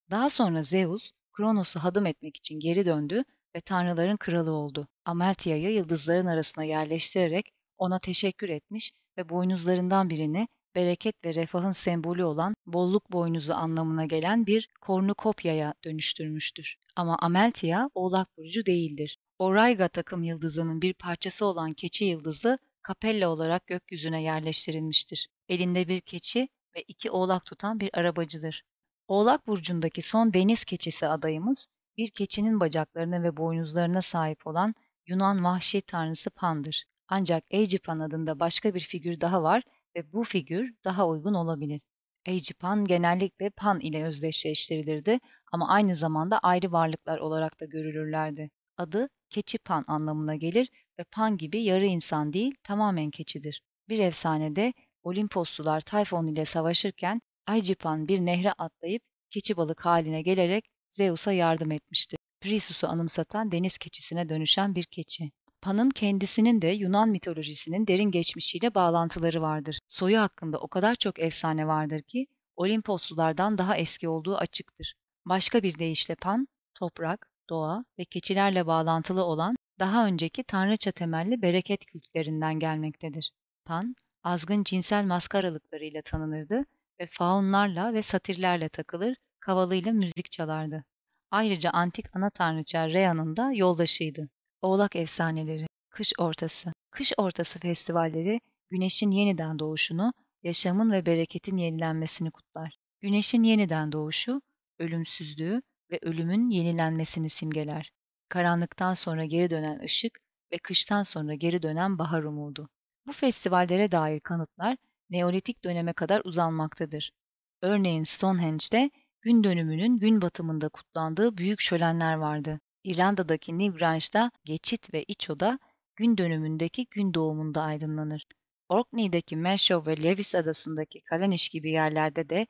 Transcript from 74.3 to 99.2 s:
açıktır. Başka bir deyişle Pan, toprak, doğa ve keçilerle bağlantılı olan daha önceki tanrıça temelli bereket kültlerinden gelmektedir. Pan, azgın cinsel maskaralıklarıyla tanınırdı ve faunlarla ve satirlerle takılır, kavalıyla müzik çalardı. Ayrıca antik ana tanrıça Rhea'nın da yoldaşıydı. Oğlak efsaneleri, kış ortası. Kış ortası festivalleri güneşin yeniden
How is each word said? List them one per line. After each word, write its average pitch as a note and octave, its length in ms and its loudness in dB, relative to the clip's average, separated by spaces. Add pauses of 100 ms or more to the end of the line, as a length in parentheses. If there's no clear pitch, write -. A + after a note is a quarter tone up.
açıktır. - 580 -6 (300)
Başka F#3+ 380 2
bir E3+ 160 0
deyişle E3 360 -2
Pan, A3+ 340 -2 (260)
toprak, E3+ 540 -6 (220)
doğa E3 340 -2 (140)
ve F3+ 60 -6
keçilerle F#3 640 2
bağlantılı E3 580 2
olan E3+ 320 0 (220)
daha G#3 280 4
önceki E3 380 -2
tanrıça G3 480 0
temelli F3 500 -2
bereket F#3 440 0
kültlerinden D#3 720 -4
gelmektedir. D#3 720 -4 (320)
Pan, G3 300 -6 (300)
azgın F3 400 0
cinsel F#3+ 400 0
maskaralıklarıyla D#3+ 1000 -4
tanınırdı D#3 640 -4 (360)
ve F3 60 -8
faunlarla G3 880 2
ve G#3+ 80 0
satirlerle F3+ 640 0
takılır, F3+ 480 -4 (240)
kavalıyla F#3 520 2
müzik F3+ 400 0
çalardı. D#3 520 -6 (460)
Ayrıca F#3+ 400 2
antik F3 460 -2
ana G3 140 0
tanrıça D#3+ 580 0
Rhea'nın D#3+ 480 2
da B3+ 160 0
yoldaşıydı. E3 760 2 (340)
Oğlak G3 340 2
efsaneleri, D#3+ 720 -2 (240)
kış - 280 -2
ortası. E3 540 -2 (180)
Kış - 260 -2
ortası F3 420 -2
festivalleri E3+ 840 -2 (300)
güneşin F#3 400 0
yeniden F3+ 480 2